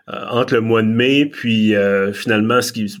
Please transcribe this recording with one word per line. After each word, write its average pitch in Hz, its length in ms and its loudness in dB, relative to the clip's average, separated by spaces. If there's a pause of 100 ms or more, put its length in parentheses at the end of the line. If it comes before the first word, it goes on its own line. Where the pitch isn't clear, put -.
euh, - 220 -12
entre 120 240 0
le 113 60 4
mois 113 220 2
de 110 60 2
mai 131 380 2
puis, 110 500 0
euh, 98 360 0
finalement, 113 480 0
ce 120 120 -6
qui, 104 280 -6